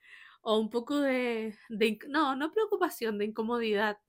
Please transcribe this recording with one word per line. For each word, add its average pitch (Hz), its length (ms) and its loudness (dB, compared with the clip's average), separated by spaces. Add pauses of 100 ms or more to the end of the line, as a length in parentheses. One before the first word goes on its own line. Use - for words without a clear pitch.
(420)
o 220 160 4
un 220 120 0
poco 240 300 0
de, 240 560 0 (120)
de 220 200 0
inc-, 214 200 -4
no, 277 280 0
no 294 160 -4
preocupación, 359 680 0
de 202 80 0
incomodidad. 220 720 0 (100)